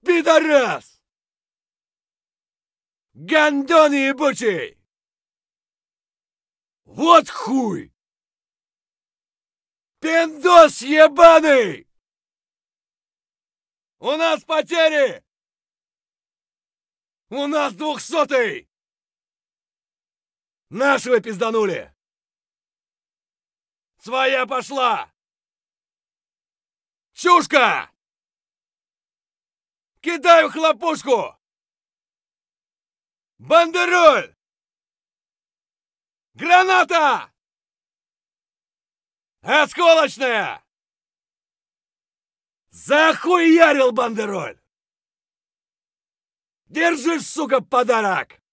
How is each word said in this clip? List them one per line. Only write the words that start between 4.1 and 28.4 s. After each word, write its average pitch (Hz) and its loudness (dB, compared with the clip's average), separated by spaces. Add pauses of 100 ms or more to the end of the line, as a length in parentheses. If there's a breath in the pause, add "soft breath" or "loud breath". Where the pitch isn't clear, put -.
Вот 320 -2
хуй! 233 -8 (2000)
Пиндос 320 4
ебаный! 302 4 (2000)
У 254 -6
нас 311 -4
потери! 311 -2 (2000)
У 277 -8
нас 285 -4
двухсотый! 262 -6 (2000)
Нашего 247 -2
пизданули! 208 -6 (2000)
Своя 262 -4
пошла! 247 -6 (2000)
Чушка! 269 0 (2000)